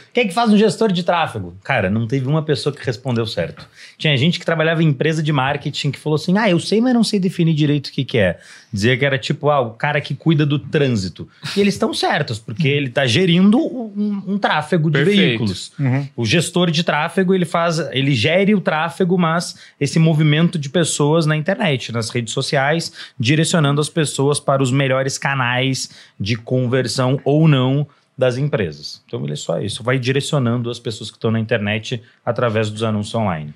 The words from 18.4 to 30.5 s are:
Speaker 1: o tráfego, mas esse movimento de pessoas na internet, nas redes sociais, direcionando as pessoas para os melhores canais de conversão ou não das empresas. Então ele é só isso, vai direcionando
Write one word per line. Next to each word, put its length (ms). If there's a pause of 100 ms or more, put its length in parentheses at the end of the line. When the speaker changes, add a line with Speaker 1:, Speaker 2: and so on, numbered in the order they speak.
Speaker 1:
o 60
tráfego, 560
mas 400 (240)
esse 180
movimento 600
de 100
pessoas 560
na 100
internet, 580
nas 180
redes 220
sociais, 100 (800)
direcionando 600
as 100
pessoas 500
para 220
os 100
melhores 460
canais 720 (280)
de 160
conversão 880
ou 220
não 400 (320)
das 200
empresas. 680
Então 160
ele 120
é 20
só 240
isso, 240
vai 140
direcionando 720